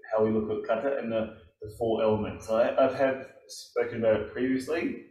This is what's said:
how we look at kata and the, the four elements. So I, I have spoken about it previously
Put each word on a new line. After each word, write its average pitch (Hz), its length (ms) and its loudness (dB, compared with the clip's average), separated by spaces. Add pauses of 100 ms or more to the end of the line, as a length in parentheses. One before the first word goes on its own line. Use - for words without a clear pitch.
(120)
how 110 140 4
we 110 60 2
look 107 200 0
at 104 160 -4
kata 117 300 0
and 113 120 -6
the, 113 260 -2 (260)
the 107 180 -12
four 113 240 2
elements. 104 440 0
So 110 100 0
I, 127 280 4
I 131 120 2
have 131 280 0 (220)
spoken 117 520 -4
about 110 200 4
it - 140 -6
previously 131 760 -2